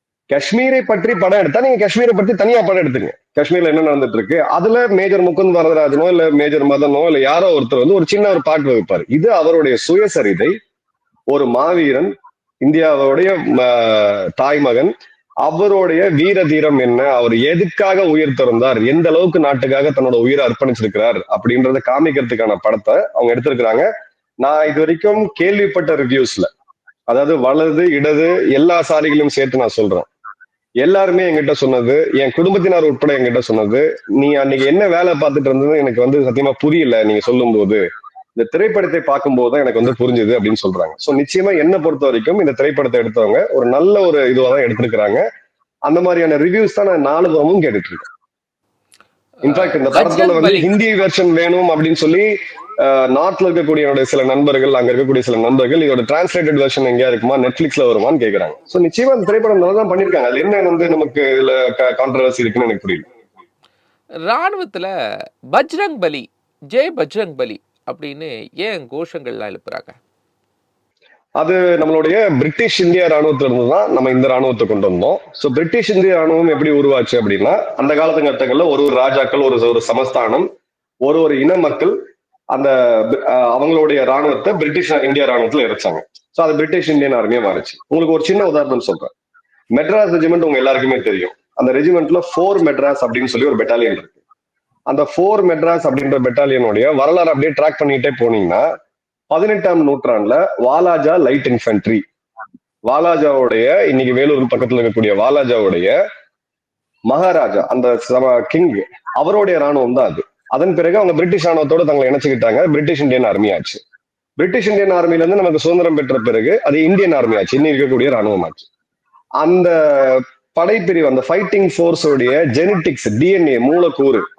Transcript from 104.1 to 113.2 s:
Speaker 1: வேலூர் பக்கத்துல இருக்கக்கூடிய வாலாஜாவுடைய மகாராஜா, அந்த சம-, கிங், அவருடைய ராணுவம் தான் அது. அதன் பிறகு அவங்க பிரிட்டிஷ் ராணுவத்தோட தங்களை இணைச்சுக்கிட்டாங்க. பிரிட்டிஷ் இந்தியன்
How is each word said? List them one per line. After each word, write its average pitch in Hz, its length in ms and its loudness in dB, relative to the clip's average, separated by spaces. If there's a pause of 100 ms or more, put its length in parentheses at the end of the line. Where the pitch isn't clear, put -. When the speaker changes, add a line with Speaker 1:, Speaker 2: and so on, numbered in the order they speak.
Speaker 1:
வேலூர் 139 280 2
பக்கத்துல 123 360 -2
இருக்கக்கூடிய 110 380 0
வாலாஜாவுடைய 117 880 0 (960)
மகாராஜா, 135 680 0
அந்த 123 300 0
சம-, 127 440 0
கிங், 156 420 0 (320)
அவருடைய 180 440 0
ராணுவம் 143 360 0
தான் 120 180 0
அது. - 120 -8 (240)
அதன் 165 260 0
பிறகு 170 220 0
அவங்க 185 180 2
பிரிட்டிஷ் 175 320 0
ராணுவத்தோட 160 380 2
தங்களை 143 260 2
இணைச்சுக்கிட்டாங்க. 135 600 0
பிரிட்டிஷ் 147 300 0
இந்தியன் 127 240 2